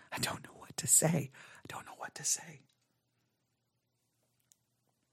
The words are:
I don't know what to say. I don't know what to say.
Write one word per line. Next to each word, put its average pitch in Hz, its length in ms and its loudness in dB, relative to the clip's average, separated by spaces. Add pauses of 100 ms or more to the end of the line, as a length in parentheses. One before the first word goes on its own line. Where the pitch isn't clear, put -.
(120)
I - 60 -6
don't - 260 -4
know - 140 -18
what - 200 -18
to - 100 -2
say. - 440 6
I - 360 -20
don't - 180 -10
know - 120 -14
what - 180 -10
to 147 100 -8
say. - 360 -2 (2500)